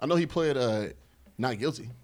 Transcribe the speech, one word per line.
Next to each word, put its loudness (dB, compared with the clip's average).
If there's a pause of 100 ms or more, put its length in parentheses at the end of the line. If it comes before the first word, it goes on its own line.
I -4
know 2
he 4
pled, 0
uh, 0 (520)
not -2
guilty. -4 (140)